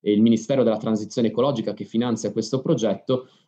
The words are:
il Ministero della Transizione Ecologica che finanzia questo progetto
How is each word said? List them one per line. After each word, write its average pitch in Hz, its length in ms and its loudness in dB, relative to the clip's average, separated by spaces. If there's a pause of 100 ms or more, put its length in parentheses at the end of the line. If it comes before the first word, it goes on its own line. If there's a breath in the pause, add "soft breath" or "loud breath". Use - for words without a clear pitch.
il 104 180 2
Ministero 117 420 4
della 110 140 2
Transizione 110 520 -2
Ecologica 117 460 -2
che - 100 -12
finanzia 113 460 -2
questo 113 300 -4
progetto 120 680 -2 (200 loud breath)